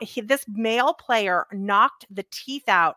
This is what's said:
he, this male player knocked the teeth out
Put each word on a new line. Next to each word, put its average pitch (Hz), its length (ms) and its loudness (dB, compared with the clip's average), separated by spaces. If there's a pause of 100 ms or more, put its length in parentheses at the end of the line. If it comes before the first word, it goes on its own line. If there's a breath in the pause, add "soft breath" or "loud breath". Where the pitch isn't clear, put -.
he, 233 200 -10
this 262 280 -2
male 226 460 0
player 202 580 0
knocked 202 580 0
the 196 220 -10
teeth - 360 -10
out 175 280 4